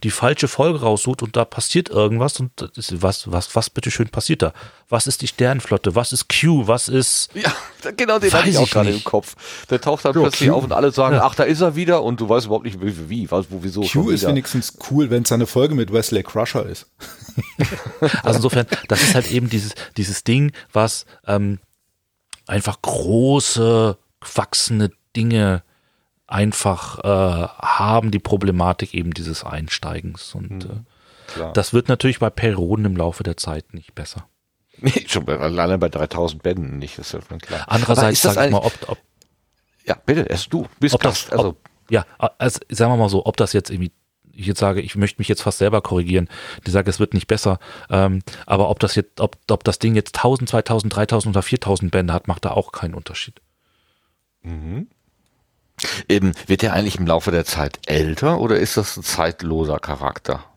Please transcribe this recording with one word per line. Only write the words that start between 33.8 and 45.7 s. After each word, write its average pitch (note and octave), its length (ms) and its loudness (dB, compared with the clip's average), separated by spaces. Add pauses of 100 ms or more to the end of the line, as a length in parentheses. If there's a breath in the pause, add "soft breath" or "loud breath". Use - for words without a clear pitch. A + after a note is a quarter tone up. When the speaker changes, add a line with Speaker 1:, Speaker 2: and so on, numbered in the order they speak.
Speaker 1:
besser. - 360 -14
Speaker 2:
<laughs> - 480 -20
Nee, - 300 0
schon E2 160 -2
bei, D2+ 140 -2
alleine E2+ 400 0
bei E2+ 100 2
dreitausend D#2 540 -2
Bänden E2 360 -4
nicht, C#2 200 -12
das - 80 -14
ist - 80 -12
ja - 120 -8
schon E2+ 120 -14
klar. E2 280 -10
Speaker 1:
Andererseits A#2 380 2
Speaker 2:
Aber A2 80 4
ist - 140 2
das G#2 80 4
Speaker 1:
sag G2 120 2
ich C#3 60 2
mal, G2+ 60 4
Speaker 2:
eigentlich - 240 -2
Speaker 1:
ob, - 80 -16
ob - 80 -8 (880)
Speaker 2:
Ja, - 180 -2
bitte, D3+ 180 2
erst - 300 -4
du, E3 140 -2 (140)
bist C#3 140 2
Speaker 1:
ob A#2+ 80 2
das, - 220 0
Speaker 2:
Gast, - 80 -8
also A2+ 160 2
Speaker 1:
ob, E2+ 80 -6 (320)
ja, G#2+ 160 2 (140 soft breath)
also - 420 -2 (100)
sagen A#2 220 2
wir B2 60 4
mal A2 100 4
so, F#2+ 160 2
ob - 140 -2
das G#2+ 160 2
jetzt G2+ 160 0
irgendwie, F2+ 200 -4 (420)
ich G2+ 140 -10
jetzt G2 140 -2
sage, G2 220 0
ich - 140 -10
möchte G2+ 220 0
mich G#2+ 100 -4
jetzt G#2 120 0
fast - 160 -2
selber G#2 240 2